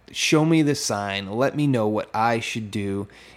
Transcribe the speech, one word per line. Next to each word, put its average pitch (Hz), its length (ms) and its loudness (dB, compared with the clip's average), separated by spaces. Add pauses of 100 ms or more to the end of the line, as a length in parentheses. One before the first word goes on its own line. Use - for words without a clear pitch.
(100)
show - 340 2
me 160 180 4
the 143 120 2
sign. 101 560 -4
Let 123 260 0
me 147 100 2
know 117 220 2
what 107 260 -2
I 113 260 2
should 113 300 -8
do 98 380 -4 (280)